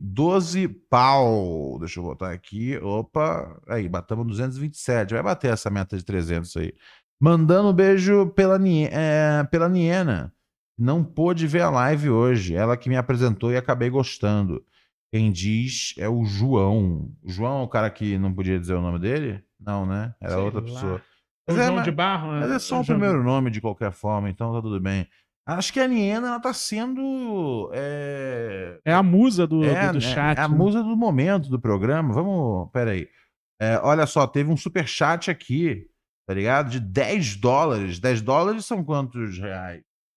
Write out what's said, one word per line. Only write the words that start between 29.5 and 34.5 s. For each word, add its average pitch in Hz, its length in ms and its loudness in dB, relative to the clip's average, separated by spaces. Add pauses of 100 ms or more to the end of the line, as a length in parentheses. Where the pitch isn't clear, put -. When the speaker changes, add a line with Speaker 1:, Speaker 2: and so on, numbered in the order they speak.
Speaker 1:
é, 151 240 2
Speaker 2:
do, 165 120 0
do 117 60 -2
Speaker 1:
né? 127 80 0
Speaker 2:
chat, 147 240 2
Speaker 1:
É - 40 0
a 151 60 2
Speaker 2:
né? 151 80 2
Speaker 1:
musa 202 260 4
do 220 140 -2
momento 180 540 2
do 127 100 0
programa. 117 540 0
Vamos, 131 580 -2
pera 120 200 0
aí. 90 160 -4 (540)
É, 110 220 2
olha 151 240 4
só, 143 180 2
teve 143 260 0